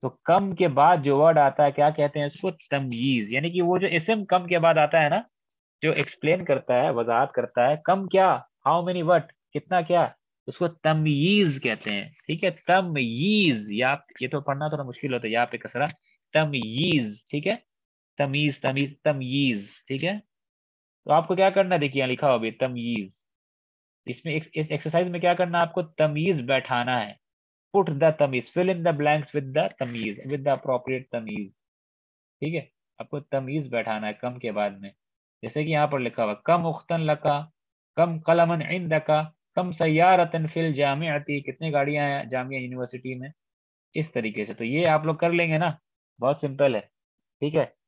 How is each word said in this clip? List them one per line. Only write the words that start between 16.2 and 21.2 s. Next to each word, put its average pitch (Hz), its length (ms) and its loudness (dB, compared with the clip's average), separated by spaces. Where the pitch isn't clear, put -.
तमयीज, 135 960 0
ठीक 147 160 -4
है, 220 160 -4
तमीज, 143 440 0
तमीज, 139 420 -4
तमयीज, 131 680 -2
ठीक 135 140 -6
है। 190 160 -4
तो - 60 2
आपको 165 240 2